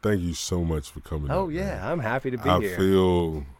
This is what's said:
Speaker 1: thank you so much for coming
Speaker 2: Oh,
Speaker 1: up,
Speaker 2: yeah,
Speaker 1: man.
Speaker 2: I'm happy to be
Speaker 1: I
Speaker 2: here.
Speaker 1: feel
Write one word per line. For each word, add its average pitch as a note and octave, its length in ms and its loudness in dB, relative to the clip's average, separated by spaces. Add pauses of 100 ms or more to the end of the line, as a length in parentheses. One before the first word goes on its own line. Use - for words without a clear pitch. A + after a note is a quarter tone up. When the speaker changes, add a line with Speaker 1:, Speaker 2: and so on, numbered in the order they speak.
Speaker 1:
thank G#2 200 0
you E2 120 -2
so F2 300 -2
much D#2+ 260 -2
for D2+ 120 -14
coming D2 280 -6
Speaker 2:
Oh, F#3 160 0
Speaker 1:
up, D#3+ 60 -6
Speaker 2:
yeah, F3+ 280 -4
Speaker 1:
man. G#2 120 -4
Speaker 2:
I'm E3+ 80 -2
happy B2+ 320 -2
to B2 80 -4
be G2+ 100 0
Speaker 1:
I F2+ 100 6
Speaker 2:
here. F#2+ 160 -2
Speaker 1:
feel F2+ 680 4 (140)